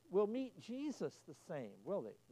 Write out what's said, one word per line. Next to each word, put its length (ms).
will 180
meet 320
Jesus 640
the 80
same, 240
will 180
they? 120